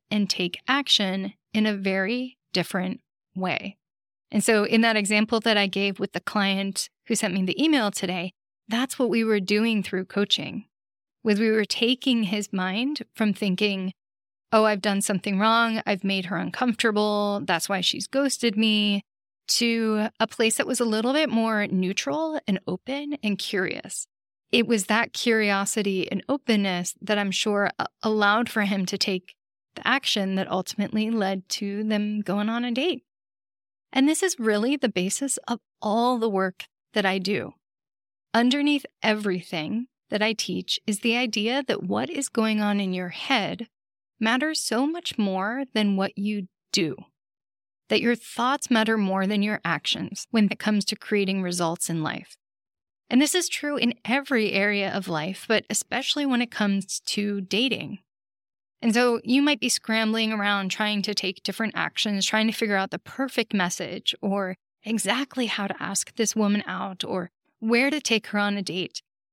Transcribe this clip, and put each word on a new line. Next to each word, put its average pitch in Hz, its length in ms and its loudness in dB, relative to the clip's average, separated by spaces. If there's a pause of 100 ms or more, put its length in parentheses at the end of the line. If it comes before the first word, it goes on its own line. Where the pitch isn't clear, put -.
(120)
and 208 180 2
take - 380 -2
action 196 640 0 (200)
in 214 140 2
a 214 80 0
very 196 640 -2 (140)
different 185 480 -2 (340)
way. 185 440 -4 (520)
And 202 140 0
so 214 180 4
in 220 200 4
that 226 140 4
example 214 440 2
that 220 160 2
I 202 100 4
gave 196 320 -2
with 202 140 -4
the - 80 -4
client 196 680 -2 (200)
who 226 80 2
sent 190 180 0
me 190 80 2
the 190 180 -2
email 277 300 4
today, 185 420 -4 (360)
that's 233 280 -2
what 240 140 2
we 226 140 2
were 214 160 4
doing 208 420 2
through 185 220 -4
coaching, - 600 -2 (580)
was 208 160 2
we 220 100 4
were 220 140 4
taking 240 600 2
his 208 280 -2
mind 202 500 -2 (100)
from 214 220 2
thinking, 190 580 0 (600)
"Oh, 220 140 6
I've 208 140 2
done 196 200 0
something 196 400 0
wrong. 226 440 2
I've 196 200 -2
made 190 220 0
her 180 100 -4
uncomfortable. 208 1040 0
That's 170 260 -2
why 190 120 0
she's - 260 -2
ghosted 254 500 0
me," 208 460 2 (460)
to 220 640 2 (100)
a 226 80 4
place 220 300 2
that - 100 0
was 247 100 0
a 240 60 2
little 220 280 2
bit 302 160 2
more 220 380 2
neutral 277 800 -2
and 190 220 0
open 285 560 -6
and 208 120 0
curious. - 680 -6 (460)
It 240 160 4
was 220 180 2
that 220 260 0
curiosity 202 1000 0
and 208 180 -4
openness 196 720 0
that 208 180 -2
I'm 202 140 -2
sure 202 460 0
a-, 196 80 -2 (160)
allowed 214 460 4
for 214 140 0
him 196 240 0
to 196 120 -4
take 185 360 -2 (400)
the - 120 -6
action 208 500 0
that 190 140 -2
ultimately 208 600 -2
led 196 400 -2
to 202 320 -4
them 214 380 0
going 208 280 0
on 240 160 -2
a 247 60 -4
date. 277 340 -2 (880)
And 269 160 4
this 320 140 2
is 370 160 0
really 220 380 2
the 262 120 0
basis 196 480 -2 (120)
of 233 100 -2 (240)
all 233 360 2
the 226 100 2
work 190 380 -2 (280)
that 202 120 2
I 190 120 2
do. 180 360 -2 (800)
Underneath 285 540 2 (160)
everything 208 840 -2 (220)
that 208 140 0
I 220 100 0
teach 185 540 -4
is 208 140 -2
the 233 160 2
idea 240 500 -2
that - 160 -2
what 208 260 -2
is 285 200 -6
going 220 320 0
on 208 200 2
in 185 120 -2
your 180 160 -4
head 202 600 -4 (520)
matters 254 400 0
so 262 260 0
much 339 320 -4
more 208 460 -2 (100)
than 208 220 2
what 196 200 -2
you 202 300 -4 (260)
do, 160 240 0 (920)
that 214 120 2
your 240 140 2
thoughts 247 560 -2
matter 220 260 2
more 190 300 0
than 208 160 0
your 208 220 -2
actions - 640 -4
when 214 200 6
it - 80 -6
comes 208 280 0
to 214 100 -4
creating 196 460 0
results 175 480 -2
in 165 120 0
life. - 340 -8 (760)
And 247 80 6
this 302 140 2
is 349 140 0
true 294 280 -4
in 240 180 0 (100)
every 247 480 0
area 202 400 0
of 190 160 -4
life, 165 400 -4
but 220 200 2
especially - 560 -2
when 254 160 2
it 240 120 -4
comes 196 540 0
to 202 340 -2
dating. 196 580 -2 (800)
And 226 140 2
so 240 300 4
you 254 180 4
might 294 160 4
be 247 100 -2
scrambling 220 640 0
around 202 380 0
trying 208 320 -2
to 208 100 -4
take 180 300 -4
different 208 340 -4
actions, 196 480 -2
trying 220 220 2
to 226 60 0
figure 208 240 0
out 190 160 -2
the 170 80 -6
perfect - 520 -4
message 185 720 -2
or 190 340 -2 (280)
exactly 226 600 0
how 202 200 -2
to - 160 -6
ask - 320 -6
this 220 220 0
woman 208 320 4
out 185 340 -6
or 180 300 -4 (260)
where 240 320 2
to 302 100 -2
take 220 280 0
her 208 100 -2
on 202 180 0
a 202 60 -4
date. 170 400 -8 (300)